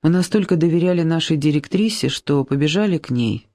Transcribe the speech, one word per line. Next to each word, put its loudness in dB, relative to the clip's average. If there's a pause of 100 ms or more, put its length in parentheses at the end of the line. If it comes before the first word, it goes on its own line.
Мы 2
настолько 0
доверяли 2
нашей 0
директрисе, -2
что -2
побежали 0
к -10
ней. -2